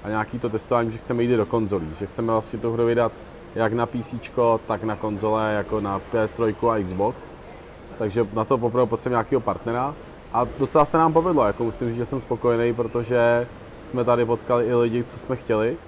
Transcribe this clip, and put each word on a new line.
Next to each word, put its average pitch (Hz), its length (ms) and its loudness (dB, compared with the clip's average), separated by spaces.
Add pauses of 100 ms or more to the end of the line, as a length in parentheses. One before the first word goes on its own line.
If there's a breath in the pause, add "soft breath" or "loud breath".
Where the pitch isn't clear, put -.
a 104 60 -6
nějaký 107 300 -2
to 120 100 -2
testování, 113 420 0
že 113 60 -8
chceme 120 260 -2
jít 120 140 4
do 104 80 4
konzolí, 101 420 -2 (120)
že 101 60 -4
chceme 113 260 -4
vlastně 110 280 -2
tu 113 140 -2
hru 117 120 2
vydat 117 260 4 (440)
jak 110 180 2
na 120 120 2
P 117 180 -6
C 120 160 -8
čko, 117 480 2
tak 107 160 -2
na 110 120 -2
konzole, 107 580 0
jako 104 280 -2
na 98 180 -2
P 113 280 -2
S - 60 -6
trojku 117 360 0
a 113 140 0
Xbox. 95 520 -4 (640)
Takže 110 360 0
na 110 120 0
to 139 100 2
opravdu 120 300 2
potřebujeme 117 300 -2
nějakého 120 260 2
partnera 120 540 -2 (380)
a 120 140 2 (120)
docela 143 260 4
se 165 120 2
nám 160 160 6
povedlo, 160 320 4
jako 101 180 0
musím 117 240 -2
říct, 117 100 -2
že 120 80 -2
jsem 131 140 -4
spokojený, 117 540 2
protože 120 760 2 (360)
jsme 123 200 -2
tady 120 220 4
potkali 120 400 2
i 123 100 2
lidi, 120 280 2
co - 160 -12
jsme - 160 -4
chtěli 113 420 0 (100)